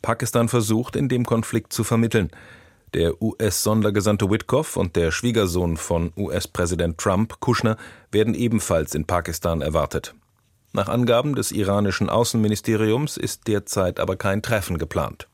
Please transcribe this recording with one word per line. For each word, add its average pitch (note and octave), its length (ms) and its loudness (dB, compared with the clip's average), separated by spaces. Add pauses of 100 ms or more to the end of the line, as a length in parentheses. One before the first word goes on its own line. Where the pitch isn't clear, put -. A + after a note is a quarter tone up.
Pakistan A#2+ 480 0
versucht, A2 460 0
in C#3 140 0
dem B2 180 0
Konflikt A2+ 460 -2
zu - 100 -2
vermitteln. A2+ 480 2 (640)
Der E2 260 0
U-S-Sondergesandte G#2 1080 2
Witkoff B2 460 0
und F2+ 180 -2
der E2 160 4
Schwiegersohn F2+ 640 0
von E2+ 400 -2
U-S-Präsident E2+ 840 -2
Trump, G2+ 420 -2
Kushner, A#2 360 0 (360)
werden G#2+ 240 2
ebenfalls G2+ 580 0
in D#2 120 -2
Pakistan E2+ 540 -2
erwartet. D#2 540 -2 (580)
Nach G2+ 160 -2
Angaben A#2+ 460 2
des A2 160 -2
iranischen G2+ 580 0
Außenministeriums A2 1080 2
ist - 320 -6
derzeit G2 500 0
aber F#2 160 0
kein G2 260 -2
Treffen G2 380 -2
geplant. - 560 -4